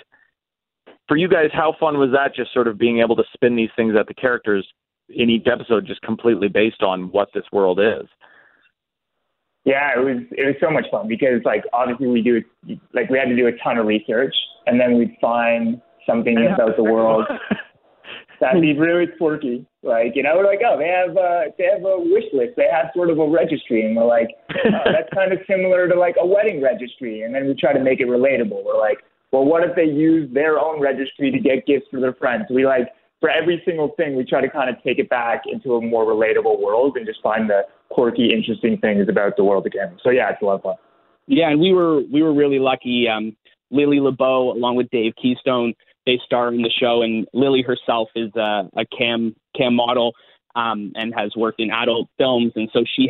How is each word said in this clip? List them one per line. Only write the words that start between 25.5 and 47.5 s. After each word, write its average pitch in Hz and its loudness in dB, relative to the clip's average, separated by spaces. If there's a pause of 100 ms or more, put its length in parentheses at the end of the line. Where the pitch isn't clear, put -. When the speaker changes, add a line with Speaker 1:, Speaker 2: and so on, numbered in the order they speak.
Speaker 2:
to, 175 2
like, 175 2
a 175 2
wedding 202 0
registry." 120 -4
And 117 -8
then 135 -2
we 139 0
try 143 0
to 139 2
make 131 2
it 127 0
relatable. 120 0
We're 107 0
like, 107 0 (340)
"Well, 131 2
what 165 2
if 175 -8
they 180 2
use 156 2
their 151 2
own 156 -2
registry 135 -2
to 131 0
get 127 0
gifts 139 0
for 135 -6
their 127 -2
friends?" 120 -4
We, 131 2
like, 131 0 (320)
for 160 0
every 160 0
single 156 -2
thing, 151 -2
we 127 -2
try 139 0
to 131 0
kind 135 -2
of 117 -8
take - -2
it 110 -4
back 117 -2
into 120 -4
a 117 0
more 113 0
relatable 110 2
world 113 0
and 117 -6
just 110 -10
find 110 -2
the 101 2 (280)
quirky, 120 0
interesting 110 -2
things 101 0
about 101 -2
the 101 2
world 95 2
again. 98 -8
So, 127 2
yeah, 120 2
it's 95 -8
a 107 -4
lot 98 0
of 92 -6
fun. 95 -6 (500)
Speaker 3:
Yeah, 151 2
and 147 2
we 185 4
were, 165 4
we 135 0
were 160 2
really 143 2
lucky. 123 0
Um, 110 -4 (360)
Lily 143 2
LeBeau, 131 0
along 120 -2
with 127 -2
Dave 113 0
Keystone, 123 -2 (320)
they 127 0
star 120 0
in 120 -2
the 117 -2
show, 120 0
and 113 -2
Lily 131 2